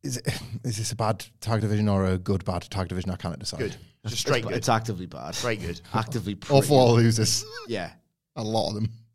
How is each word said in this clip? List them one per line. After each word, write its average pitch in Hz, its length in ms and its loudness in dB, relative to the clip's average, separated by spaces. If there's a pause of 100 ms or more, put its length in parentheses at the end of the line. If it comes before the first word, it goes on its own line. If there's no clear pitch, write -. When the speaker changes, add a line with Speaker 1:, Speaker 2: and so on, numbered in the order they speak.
Speaker 1:
Is 131 160 -6
it, - 100 -4 (360)
is 113 140 -4
this 113 140 -4
a 110 40 -8
bad 110 280 -2 (160)
tag 110 200 0
division 107 280 2
or 98 180 4
a 92 120 2
good 92 260 0
bad 87 180 -2
tag 95 260 -4
division? 90 220 -4
I 87 60 -6
can't 85 220 -6
decide. - 200 -8
Speaker 2:
Good. 107 180 -6 (280)
Just 117 80 -6
Speaker 3:
It's, - 80 -4
Speaker 2:
straight - 180 2
Speaker 3:
it's, 113 100 -4
Speaker 2:
good. 101 80 -4
Speaker 3:
it's - 120 -2
actively 110 380 0
bad. 73 280 -12
Speaker 2:
Straight 113 260 -4
good. 87 200 -8 (140)
Speaker 3:
Actively 110 400 -2 (100)
Speaker 1:
Awful 139 160 6
Speaker 3:
pretty. 143 140 2
Speaker 1:
lot 127 180 10
of 117 60 8
losers. 113 460 4 (220)
Speaker 3:
Yeah. 95 240 -6 (460)
Speaker 1:
A 143 60 -6
lot 110 260 0
of 110 60 -4
them. 110 140 -2 (260)